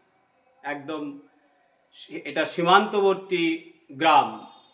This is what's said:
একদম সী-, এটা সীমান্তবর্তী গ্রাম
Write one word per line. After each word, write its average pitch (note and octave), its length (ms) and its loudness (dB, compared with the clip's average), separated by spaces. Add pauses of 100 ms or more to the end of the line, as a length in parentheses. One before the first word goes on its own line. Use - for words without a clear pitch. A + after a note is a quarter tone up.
(600)
একদম C#3+ 560 -10 (760)
সী-, - 300 -16
এটা D#3+ 220 -2
সীমান্তবর্তী F#3 1200 0 (220)
গ্রাম C#3 540 2 (280)